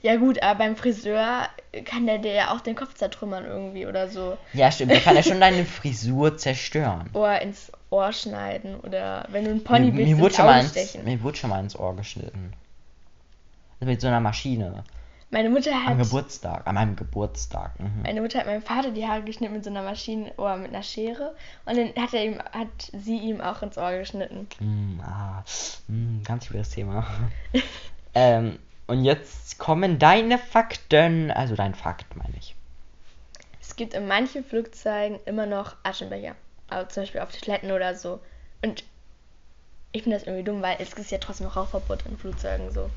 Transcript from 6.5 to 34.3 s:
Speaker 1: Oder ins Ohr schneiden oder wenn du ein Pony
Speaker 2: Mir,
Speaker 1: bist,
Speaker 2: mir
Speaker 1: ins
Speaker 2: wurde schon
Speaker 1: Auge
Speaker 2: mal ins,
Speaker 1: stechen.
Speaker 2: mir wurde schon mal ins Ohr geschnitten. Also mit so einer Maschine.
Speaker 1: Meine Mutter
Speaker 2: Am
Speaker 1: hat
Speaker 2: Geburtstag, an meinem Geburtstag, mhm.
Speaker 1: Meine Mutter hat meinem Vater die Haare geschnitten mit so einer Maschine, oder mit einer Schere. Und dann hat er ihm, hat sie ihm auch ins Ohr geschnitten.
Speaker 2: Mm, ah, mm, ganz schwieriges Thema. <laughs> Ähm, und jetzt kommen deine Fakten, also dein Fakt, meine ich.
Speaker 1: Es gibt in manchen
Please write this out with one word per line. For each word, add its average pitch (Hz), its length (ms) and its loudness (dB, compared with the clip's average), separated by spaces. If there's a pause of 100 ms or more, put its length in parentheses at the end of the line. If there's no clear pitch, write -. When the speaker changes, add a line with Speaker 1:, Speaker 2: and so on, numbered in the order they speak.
Speaker 1:
Oder 208 280 2
ins - 300 -10 (180)
Ohr 196 240 2
schneiden 196 680 -6
oder 190 500 -6
wenn 208 140 -2
du 214 60 0
ein 220 120 0
Pony 247 240 6
Speaker 2:
Mir, 240 40 6
Speaker 1:
bist, 220 140 4
Speaker 2:
mir 156 60 8
Speaker 1:
ins 156 100 8
Speaker 2:
wurde 196 140 8
schon 196 100 8
Speaker 1:
Auge 139 80 12
Speaker 2:
mal 127 80 10
ins, 139 100 2
Speaker 1:
stechen. - 320 -4
Speaker 2:
mir 113 200 -2
wurde 143 140 -4
schon 123 120 -4
mal 95 100 0
ins 98 200 -6
Ohr 92 160 -2
geschnitten. 95 580 -10 (1300)
Also 127 100 0
mit 117 80 2
so 127 80 0
einer 120 140 4
Maschine. 107 640 -2 (480)
Speaker 1:
Meine 226 180 2
Mutter 277 220 2
Speaker 2:
Am 254 160 0
Speaker 1:
hat 127 100 4
Speaker 2:
Geburtstag, 117 720 -2
an 98 80 0
meinem 104 200 2
Geburtstag, - 840 -6
mhm. 104 240 -4
Speaker 1:
Meine 220 180 -2
Mutter 226 180 -4
hat - 60 -2
meinem 214 160 -4
Vater 254 300 -2
die 220 160 -4
Haare 214 160 -4
geschnitten 214 320 -6
mit 208 80 -6
so 202 80 -8
einer 196 100 -6
Maschine, 214 560 -6
oder 196 200 -2
mit 190 120 -10
einer 196 140 -8
Schere. 247 520 -6 (300)
Und 240 120 0
dann 233 120 2 (120)
hat 240 120 -4
er 220 100 0
ihm, 214 160 -4
hat 226 280 -8 (260)
sie 208 240 -4
ihm 220 240 -4
auch 208 220 -4
ins - 160 -10
Ohr 175 180 -2
geschnitten. 190 500 -8 (120)
Speaker 2:
Mm, 101 420 -2
ah, 95 420 -8 (440)
mm, 113 360 -4
ganz 117 220 -6
schwieriges 104 240 -4
Thema. 104 360 -4 (480)
<laughs> 254 80 4 (520)
Ähm, 117 460 6 (280)
und 127 180 2
jetzt - 520 0
kommen 170 400 2
deine 226 400 8
Fakten, 165 960 4
also 123 240 0
dein 98 200 0
Fakt, - 420 -8
meine - 200 -6
ich. - 200 -12 (1040)
Speaker 1:
Es - 160 -14
gibt 226 160 -6
in 202 120 -4
manchen 247 380 0